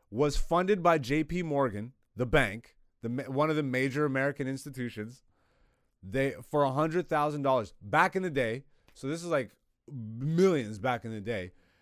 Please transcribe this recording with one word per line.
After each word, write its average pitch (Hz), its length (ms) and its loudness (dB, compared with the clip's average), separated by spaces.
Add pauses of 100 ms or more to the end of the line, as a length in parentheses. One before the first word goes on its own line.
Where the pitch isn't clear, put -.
(100)
was 139 260 2
funded 185 460 2
by 165 160 6
J 143 260 0
P 175 180 -4
Morgan, 131 500 -2 (240)
the 127 100 -2
bank, 117 500 0 (260)
the 117 60 -6
ma-, 123 160 -4
one 135 260 0
of 151 60 0
the 151 60 0
major 131 420 0
American 139 440 -2
institutions, 127 760 -8 (800)
they, 131 320 -2 (160)
for 147 140 4
a 131 80 2
hundred 160 360 0
thousand 147 340 0
dollars 131 380 2
back 151 360 2
in 190 60 -2
the 185 80 -4
day. 127 340 -2 (300)
So - 120 -12
this 165 160 -6
is, 175 60 -10
like, 139 240 0 (380)
millions 131 880 2
back 120 260 -2
in 113 80 -8
the 110 80 -8
day. 95 320 -6 (300)